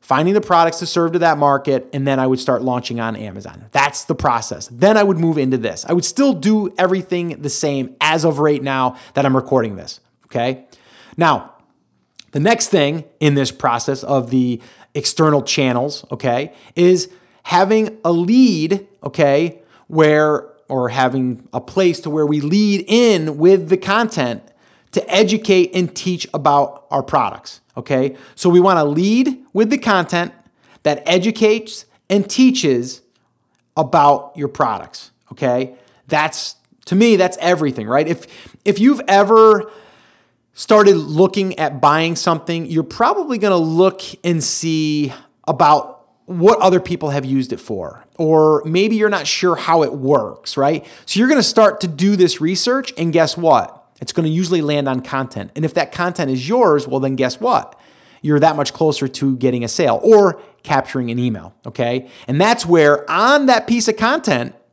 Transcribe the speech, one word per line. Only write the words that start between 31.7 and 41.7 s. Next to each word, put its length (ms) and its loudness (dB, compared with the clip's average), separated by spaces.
and 180 0
teaches 720 0
about 600 2
your 120 -6
products, 600 -6
okay? 420 -4
That's, 500 -4
to 100 -4
me, 200 6
that's 260 0
everything, 460 -2
right? 200 0
If, 200 -6
if 160 -2
you've 280 2
ever 640 6
started 420 4
looking 600 -2
at 240 -4